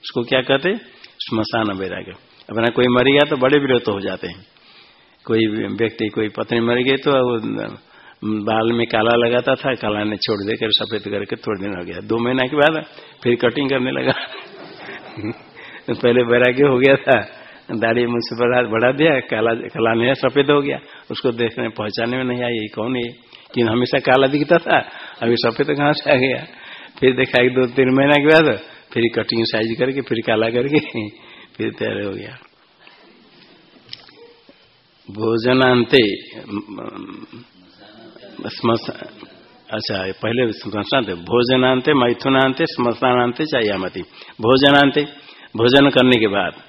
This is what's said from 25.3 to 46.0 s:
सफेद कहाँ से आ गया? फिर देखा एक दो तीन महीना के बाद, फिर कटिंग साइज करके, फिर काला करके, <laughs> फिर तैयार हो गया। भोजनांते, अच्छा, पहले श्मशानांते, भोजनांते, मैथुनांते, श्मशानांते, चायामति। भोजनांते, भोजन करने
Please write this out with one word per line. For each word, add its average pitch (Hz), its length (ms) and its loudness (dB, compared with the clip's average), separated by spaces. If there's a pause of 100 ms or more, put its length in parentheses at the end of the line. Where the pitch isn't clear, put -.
सफेद 139 400 -2
कहाँ 143 160 2
से 147 180 -2
आ 143 40 6
गया? 127 300 -2 (540)
फिर 131 160 4
देखा 127 280 2
एक 131 80 4
दो 127 160 2
तीन 131 260 2
महीना 139 200 4
के 143 140 4
बाद, 156 320 6 (340)
फिर 117 100 0 (120)
कटिंग 113 300 0
साइज 113 340 -2
करके, 135 220 0
फिर 120 160 -4 (100)
काला 113 220 2
करके, 135 300 0
<laughs> - 760 -12
फिर 113 140 -4
तैयार 107 300 -6
हो 101 100 -6
गया। 101 260 -12 (2750)
भोजनांते, 120 840 2 (3750)
अच्छा, 98 380 -6
पहले 113 400 -2
श्मशानांते, 104 600 -4
भोजनांते, 127 800 0
मैथुनांते, 131 720 0
श्मशानांते, 123 800 0
चायामति। 104 560 -4 (400)
भोजनांते, 139 600 6 (560)
भोजन 135 320 6
करने 127 300 6